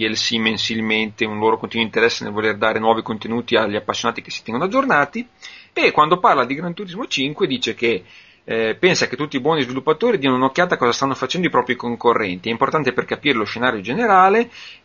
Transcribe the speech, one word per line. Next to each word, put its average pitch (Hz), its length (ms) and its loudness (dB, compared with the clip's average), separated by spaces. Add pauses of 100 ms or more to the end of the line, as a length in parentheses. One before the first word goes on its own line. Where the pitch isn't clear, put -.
L 107 60 -2
C - 240 -2
mensilmente, 110 880 -2
un 104 140 -4
loro 110 180 2
continuo 113 280 -4
interesse 113 380 2
nel 110 80 -8
voler 107 240 -2
dare 110 240 0
nuovi 113 220 2
contenuti 113 560 -2
agli 107 180 2
appassionati - 460 -2
che - 100 -16
si - 120 -12
tengono 120 220 -4
aggiornati. 226 600 0 (460)
E 294 180 2
quando 160 280 4
parla 165 260 4
di 131 100 -4
Gran 170 180 -6
Turismo 196 320 -10
cinque 147 420 -2
dice 123 280 -4
che, 113 280 0 (420)
eh, 113 340 0
pensa 160 280 2
che - 80 -8
tutti 147 200 -6
i 127 60 -2
buoni 151 200 2
sviluppatori 147 560 0
diano 135 200 2
un'occhiata 170 360 0
a 147 40 0
cosa 123 160 2
stanno 139 200 -2
facendo 165 320 -2
i 139 60 -2
propri 123 240 2
concorrenti. 110 720 0
È 113 40 0
importante 135 420 0
per 117 120 -2
capire 123 320 0
lo 107 60 0
scenario 113 380 -2
generale, 196 680 4 (360)